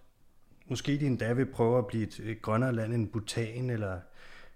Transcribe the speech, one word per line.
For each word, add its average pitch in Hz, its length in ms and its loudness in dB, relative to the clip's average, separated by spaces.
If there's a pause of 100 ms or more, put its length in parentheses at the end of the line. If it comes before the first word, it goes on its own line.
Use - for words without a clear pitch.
(680)
Måske 143 340 0
de 147 60 4
endda 113 260 2
vil 131 140 4
prøve 120 320 4
at 123 80 2
blive 110 200 0
et, - 140 -12
et 110 220 -6
grønnere 117 300 2
land 113 220 -2
end 113 140 2
Bhutan 117 640 -4
eller 101 300 -2 (560)